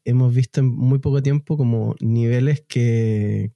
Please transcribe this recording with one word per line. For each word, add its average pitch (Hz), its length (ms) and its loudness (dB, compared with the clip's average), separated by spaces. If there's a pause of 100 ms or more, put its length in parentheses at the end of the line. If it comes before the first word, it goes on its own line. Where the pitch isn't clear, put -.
hemos 123 300 2
visto 127 240 0
en 135 80 4
muy 127 320 0
poco 139 240 0
tiempo 143 340 -2
como 113 420 -2
niveles 120 680 0
que, 110 880 0